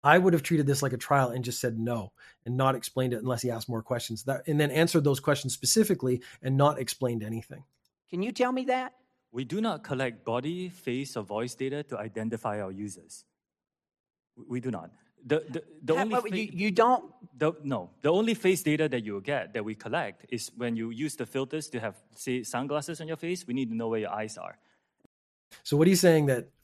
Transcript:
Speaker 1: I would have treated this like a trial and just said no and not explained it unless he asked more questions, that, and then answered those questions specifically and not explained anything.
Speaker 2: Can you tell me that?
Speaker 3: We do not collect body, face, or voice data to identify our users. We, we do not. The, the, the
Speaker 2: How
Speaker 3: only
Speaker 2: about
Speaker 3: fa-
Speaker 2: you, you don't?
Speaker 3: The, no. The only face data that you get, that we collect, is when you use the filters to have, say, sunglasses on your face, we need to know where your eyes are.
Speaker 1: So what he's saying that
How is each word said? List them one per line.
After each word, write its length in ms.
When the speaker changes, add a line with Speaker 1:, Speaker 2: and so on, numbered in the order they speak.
Speaker 1:
I 140
would 160
have 100
treated 220
this 160
like 100
a 60
trial 320
and 140
just 160
said 180
no 340
and 120
not 200
explained 360
it 100
unless 200
he 80
asked 180
more 140
questions, 420
that, 220
and 140
then 100
answered 320
those 160
questions 340
specifically 720
and 160
not 220
explained 460
anything. 400
Speaker 2:
Can 140
you 80
tell 220
me 140
that? 280
Speaker 3:
We 120
do 160
not 220
collect 420
body, 440
face, 480
or 80
voice 320
data 280
to 140
identify 600
our 100
users. 540
We, 120
we 120
do 100
not. 220
The, 260
the, 140
the 140
Speaker 2:
How 60
Speaker 3:
only 120
Speaker 2:
about 140
Speaker 3:
fa- 100
Speaker 2:
you, 140
you 180
don't? 420
Speaker 3:
The, 180
no. 260
The 80
only 240
face 280
data 260
that 160
you 160
get, 340
that 100
we 100
collect, 540
is 280
when 200
you 140
use 260
the 100
filters 440
to 100
have, 160
say, 300
sunglasses 560
on 80
your 80
face, 280
we 100
need 160
to 60
know 120
where 100
your 120
eyes 280
are. 180
Speaker 1:
So 120
what 120
he's 120
saying 260
that 240